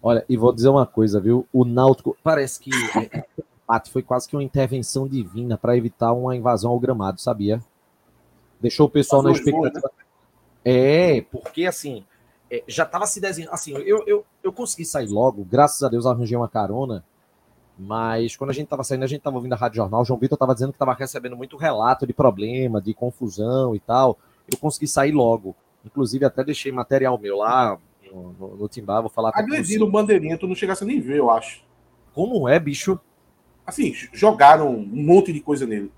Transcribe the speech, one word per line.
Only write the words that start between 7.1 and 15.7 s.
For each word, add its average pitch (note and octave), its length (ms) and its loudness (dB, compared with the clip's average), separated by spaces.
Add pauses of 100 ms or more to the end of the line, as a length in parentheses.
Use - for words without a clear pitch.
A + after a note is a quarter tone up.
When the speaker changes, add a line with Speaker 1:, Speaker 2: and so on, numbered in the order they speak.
Speaker 1:
sabia? G#2+ 400 -2 (1000)
Deixou C3 260 2
o - 20 0
pessoal C#3 320 2
Speaker 2:
Passou C3+ 120 4
Speaker 1:
na C3+ 80 4
Speaker 2:
os - 100 -12
gols, D#3 160 0
Speaker 1:
expectativa. - 300 -6
Speaker 2:
né? - 80 -20 (600)
Speaker 1:
É, C3+ 580 4
porque - 440 -8
assim, C3+ 380 -8 (440)
é, A#2+ 200 -8
já D#3+ 180 -2
tava F#3 180 -4
se G3+ 160 -6
desenhando. E3+ 320 -8
Assim, D#3 260 -10
eu, G#3 280 0
eu, G#3 180 0 (200)
eu F#3 80 -4
consegui G#3 320 -8
sair B2+ 240 -6
logo, G#2 360 -2
graças C3+ 380 2